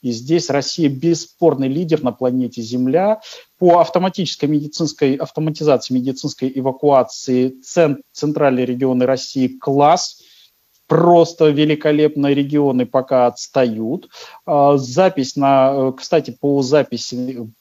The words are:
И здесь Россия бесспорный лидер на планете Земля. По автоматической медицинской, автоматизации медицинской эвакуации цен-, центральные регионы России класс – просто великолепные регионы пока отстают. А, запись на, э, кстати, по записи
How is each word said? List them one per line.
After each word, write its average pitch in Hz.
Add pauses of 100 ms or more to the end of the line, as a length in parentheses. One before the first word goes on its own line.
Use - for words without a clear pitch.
И 123
здесь 139
Россия 139
бесспорный 147
лидер 156
на 127
планете 123
Земля. 135 (380)
По 175
автоматической 175
медицинской, 147
автоматизации 151
медицинской 131
эвакуации 131 (140)
цен-, 151
центральные 143
регионы 127
России 131
класс – 143 (680)
просто 165
великолепные 151
регионы 139
пока 127
отстают. 120 (380)
А, 143
запись 139
на, 135
э, 131
кстати, - (100)
по 143
записи 127 (120)